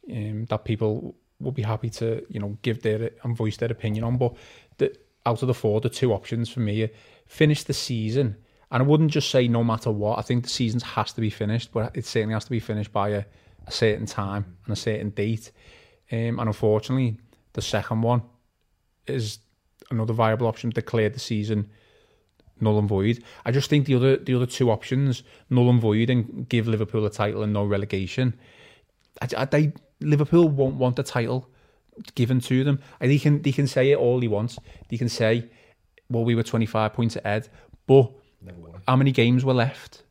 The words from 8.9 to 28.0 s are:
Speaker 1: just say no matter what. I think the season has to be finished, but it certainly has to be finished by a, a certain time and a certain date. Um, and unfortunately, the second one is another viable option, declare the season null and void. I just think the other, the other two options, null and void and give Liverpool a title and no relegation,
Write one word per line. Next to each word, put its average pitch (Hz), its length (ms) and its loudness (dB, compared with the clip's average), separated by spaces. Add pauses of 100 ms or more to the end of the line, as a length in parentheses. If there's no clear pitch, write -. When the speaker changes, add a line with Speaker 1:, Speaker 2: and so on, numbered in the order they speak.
Speaker 1:
just 151 180 0
say 127 180 4
no 117 160 2
matter 113 280 0
what. 104 260 -2
I 131 60 -4
think 123 200 0
the - 60 -10
season 117 300 -2
has - 340 -4
to - 80 -6
be 110 80 0
finished, 110 420 -4
but 117 240 -4
it 120 100 -8
certainly 110 280 -2
has 107 120 -4
to - 60 -10
be 117 80 -2
finished 107 320 -6
by 104 180 0
a, 104 140 -2 (440)
a - 40 -14
certain 107 360 0
time 98 580 -6
and 113 80 -6
a - 20 -4
certain 104 360 -4
date. 107 400 -4 (600)
Um, 117 280 -4
and - 20 -4
unfortunately, 113 760 0 (360)
the 110 80 -6
second 110 400 -2
one 117 200 2 (840)
is 120 320 -6 (520)
another 113 220 -2
viable 113 340 2
option, 113 220 -4
declare 110 400 0
the - 100 -10
season 104 500 -4 (880)
null 107 200 2
and 104 80 0
void. 104 360 0 (200)
I 117 80 -2
just 139 200 0
think 147 160 4
the 135 80 2
other, 131 220 4
the - 180 -2
other 123 100 2
two 123 260 0
options, 131 520 -2 (260)
null 123 200 4
and 123 120 6
void 110 300 2
and 123 360 -2
give 113 200 0
Liverpool 107 380 -2
a 101 40 0
title 104 340 -2
and 104 100 -2
no 101 120 0
relegation, 101 720 -2 (840)